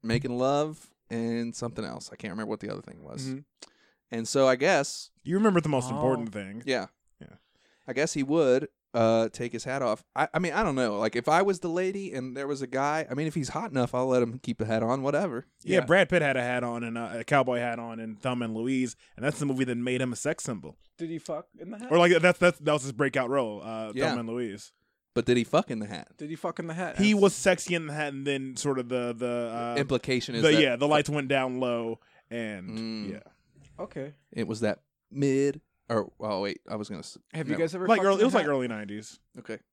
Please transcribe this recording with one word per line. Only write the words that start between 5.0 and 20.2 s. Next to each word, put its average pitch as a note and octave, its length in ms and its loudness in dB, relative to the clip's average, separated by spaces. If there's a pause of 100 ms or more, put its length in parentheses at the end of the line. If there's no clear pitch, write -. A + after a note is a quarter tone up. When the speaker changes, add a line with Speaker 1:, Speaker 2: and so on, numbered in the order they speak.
Speaker 3:
You E3+ 140 -2
remember G3+ 240 6
the D#3 80 -4
most C3 240 0
Speaker 2:
Oh. - 20 -4
Speaker 3:
important B2 380 0
thing. G2+ 340 -10
Speaker 1:
Yeah. A#2+ 200 0 (340)
Speaker 3:
Yeah. - 140 -20 (520)
Speaker 1:
I C3 60 -10
guess C#3+ 220 0
he C#3 100 0
would, C3+ 420 4 (260)
uh, A2+ 360 4
take A#2+ 240 -6
his A#2 100 -6
hat C3+ 200 -4
off. A2 200 -2 (140)
I, D3 180 2
I D#3+ 60 2
mean, F3 120 -2
I G#3 120 2
don't D#3 100 2
know. A#2 240 0
Like, A2 160 0
if A#2+ 140 0
I E3 140 6
was G3 180 0
the F3+ 80 -6
lady F#3 440 -4
and B2+ 240 -8
there C#3 120 -6
was C#3 120 -4
a C3+ 60 -6
guy, C#3+ 420 -2
I C3 60 -6
mean, D3+ 140 -2
if D3+ 80 -6
he's C#3 140 -4
hot G3 200 -6
enough, B2+ 240 0
I'll C3 140 0
let B2+ 120 4
him A#2 200 -2
keep - 180 -6
the A2+ 80 -2
hat A2+ 160 0
on, B2+ 200 0
whatever. C#3+ 440 -2 (160)
Speaker 3:
Yeah, F#3 160 2
Speaker 2:
Yeah. D3+ 80 2
Speaker 3:
Brad F3+ 220 4
Pitt F3 140 2
had C#3 140 2
a B2+ 60 0
hat B2 220 -2
on A#2 180 -4
and, A#2 160 -6
uh, A#2 140 -6
a A#2 120 -8
cowboy B2+ 340 2
hat A#2+ 200 -2
on A#2 220 -10
in A2 160 -10
Thelma B2 300 -4
and A2 100 -4
Louise, B2+ 400 -2 (200)
and A2+ 80 -8
that's D3 140 -2
the D3 80 -2
movie C3+ 180 0
that B2 120 -2
made B2+ 240 -2
him B2+ 120 -2
a A2 40 -8
sex - 260 -4